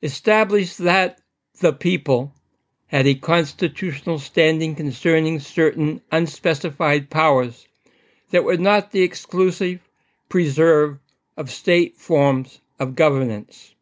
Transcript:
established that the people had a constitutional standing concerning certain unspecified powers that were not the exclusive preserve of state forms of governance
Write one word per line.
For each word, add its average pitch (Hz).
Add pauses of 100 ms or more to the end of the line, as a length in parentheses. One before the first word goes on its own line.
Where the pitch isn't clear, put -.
established 208
that 180 (380)
the 165
people 143 (540)
had 139
a 139
constitutional 160
standing 160
concerning 160
certain 156 (120)
unspecified 156
powers 135 (640)
that 175
were 180
not 202
the 196
exclusive 180 (480)
preserve 151 (400)
of 139
state -
forms 139 (180)
of 131
governance 131